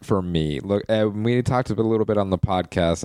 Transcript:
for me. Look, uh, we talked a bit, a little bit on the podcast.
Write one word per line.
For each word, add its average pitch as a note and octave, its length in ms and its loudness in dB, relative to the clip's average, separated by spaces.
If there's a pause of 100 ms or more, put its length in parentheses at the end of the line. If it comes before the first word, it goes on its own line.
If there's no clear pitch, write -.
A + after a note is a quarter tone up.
for G2+ 200 0
me. D#2 400 -2
Look, G2+ 280 -2
uh, A2 220 2
we A#2 300 0
talked B2+ 300 0
a G#2+ 40 -4
bit, A2+ 80 0
a A2 40 0
little A2 180 2
bit G#2+ 120 0
on G2 120 0
the F#2 100 2
podcast. F2 640 0